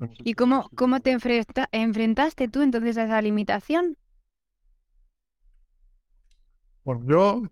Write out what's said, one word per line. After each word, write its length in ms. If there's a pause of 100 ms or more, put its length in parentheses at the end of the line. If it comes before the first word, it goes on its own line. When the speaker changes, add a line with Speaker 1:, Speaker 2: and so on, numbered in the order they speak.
Speaker 1:
hemos 180
Speaker 2:
¿Y 140
Speaker 1:
hecho 20
Speaker 2:
cómo, 280
Speaker 1:
lo 140
Speaker 2:
cómo 240
te 120
Speaker 1:
posible. 320
Speaker 2:
enfrenta-, 280
enfrentaste 760
tú 140
entonces 360
a 60
esa 180
limitación? 760 (3000)
Speaker 1:
Bueno, 220
yo 460